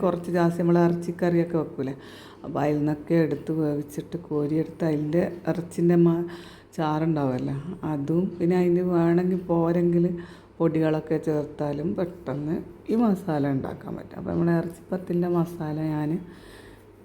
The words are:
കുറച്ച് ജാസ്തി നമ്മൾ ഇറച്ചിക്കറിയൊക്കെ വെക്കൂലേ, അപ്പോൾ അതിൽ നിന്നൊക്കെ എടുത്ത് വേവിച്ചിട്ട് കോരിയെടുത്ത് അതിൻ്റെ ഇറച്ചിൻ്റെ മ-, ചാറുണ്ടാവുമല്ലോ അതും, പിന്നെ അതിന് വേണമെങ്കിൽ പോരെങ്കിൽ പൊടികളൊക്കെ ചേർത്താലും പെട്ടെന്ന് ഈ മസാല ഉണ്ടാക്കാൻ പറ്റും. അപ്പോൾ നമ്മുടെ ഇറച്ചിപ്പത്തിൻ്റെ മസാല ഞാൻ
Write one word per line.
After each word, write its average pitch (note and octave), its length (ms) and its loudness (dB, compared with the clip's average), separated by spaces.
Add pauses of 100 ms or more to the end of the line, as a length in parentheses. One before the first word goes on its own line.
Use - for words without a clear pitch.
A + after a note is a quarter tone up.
കുറച്ച് F3 320 -2
ജാസ്തി F3 260 2
നമ്മൾ E3+ 240 4
ഇറച്ചിക്കറിയൊക്കെ E3+ 720 0
വെക്കൂലേ, C#3 340 -4 (500)
അപ്പോൾ - 200 -4
അതിൽ D3+ 160 2
നിന്നൊക്കെ D3+ 360 0 (100)
എടുത്ത് C#3+ 340 -4
വേവിച്ചിട്ട് D3 580 -4 (120)
കോരിയെടുത്ത് D3+ 600 -2
അതിൻ്റെ D3+ 320 2 (300)
ഇറച്ചിൻ്റെ F3 460 2 (100)
മ-, E3+ 180 2 (520)
ചാറുണ്ടാവുമല്ലോ D3+ 800 0 (360)
അതും, D#3 340 0 (140)
പിന്നെ F3 220 2
അതിന് F3+ 220 4 (120)
വേണമെങ്കിൽ F3 460 4 (100)
പോരെങ്കിൽ E3+ 560 4 (500)
പൊടികളൊക്കെ D#3 600 2 (120)
ചേർത്താലും D3 580 -4 (140)
പെട്ടെന്ന് D3+ 560 -4 (340)
ഈ A3 140 2
മസാല E3+ 400 0 (100)
ഉണ്ടാക്കാൻ - 440 -6
പറ്റും. - 200 -14
അപ്പോൾ F#3 140 -6
നമ്മുടെ E3+ 280 2
ഇറച്ചിപ്പത്തിൻ്റെ F3 680 -4 (100)
മസാല E3 380 -4 (180)
ഞാൻ D3+ 160 -2 (920)